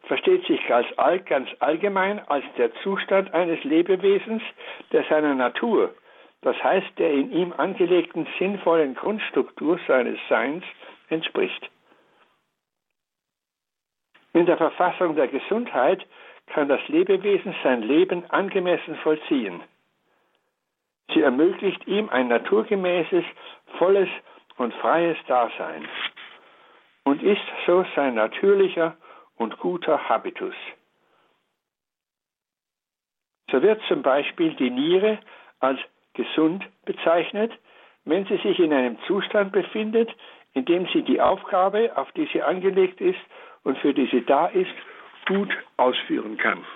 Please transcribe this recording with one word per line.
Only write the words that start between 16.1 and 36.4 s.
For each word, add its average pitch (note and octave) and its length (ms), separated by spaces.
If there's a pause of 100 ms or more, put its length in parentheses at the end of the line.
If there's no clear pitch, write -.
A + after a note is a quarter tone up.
kann D3+ 200
das C#3 220
Lebewesen F#3 720
sein B2+ 200
Leben F3 480
angemessen F3+ 680
vollziehen. C3 640 (1500)
Sie D#3+ 60
ermöglicht E3 680
ihm G#3 220
ein B3+ 180
naturgemäßes, F3+ 1000 (540)
volles F#3+ 300 (480)
und A#2+ 180
freies D#3+ 420 (120)
Dasein - 600 (1160)
und D3 180
ist G3 200 (220)
so F3 300
sein C3+ 200
natürlicher F3 840 (440)
und A2 180
guter E3+ 500
Habitus. F#2+ 460 (3000)
So C3+ 120
wird G#3+ 260
zum D3+ 140
Beispiel C#3+ 520
die B2+ 160
Niere F3+ 480 (420)
als C3 200 (320)
gesund D#3+ 500 (220)